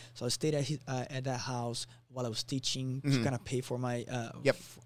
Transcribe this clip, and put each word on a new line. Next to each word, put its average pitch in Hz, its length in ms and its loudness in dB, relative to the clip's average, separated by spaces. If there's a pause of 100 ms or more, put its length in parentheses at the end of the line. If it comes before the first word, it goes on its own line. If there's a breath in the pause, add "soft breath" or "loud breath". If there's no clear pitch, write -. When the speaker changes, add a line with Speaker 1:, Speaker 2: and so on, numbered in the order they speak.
(140)
Speaker 1:
So - 120 -4
I 123 40 2
stayed 156 260 2
at 139 80 2
his, 151 240 -2
uh, 127 220 0
at 131 160 -4
that 127 160 0
house 120 440 -2 (220 soft breath)
while 127 180 -2
I 117 40 0
was 107 160 -2
teaching 131 560 0
Speaker 2:
Mm-hmm. 139 100 4
Speaker 1:
to 127 120 6
kinda 127 200 2
pay 127 160 0
for 127 180 -2
my, 123 320 -2
uh, 117 200 -4 (140)
Speaker 2:
Yep. 135 120 8
Speaker 1:
f-, - 300 -16